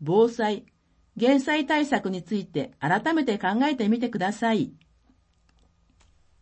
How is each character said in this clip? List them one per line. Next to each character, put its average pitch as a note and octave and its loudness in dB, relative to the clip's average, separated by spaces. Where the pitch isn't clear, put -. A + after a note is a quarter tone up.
防 F#3 4
災、 G#3+ -4
減 B3+ 4
災 D4+ 0
対 D4+ 0
策 G3+ -2
に F#3 -6
つ G#3+ -8
い G3 -2
て - -6
改 G#3+ 0
め D#4 2
て G#3+ -2
考 F#3+ -2
え D4+ 0
て G#3+ -2
み A#3 2
て B3 -2
く A#3 -8
だ F#3 -2
さ A3+ 0
い。 F3+ -2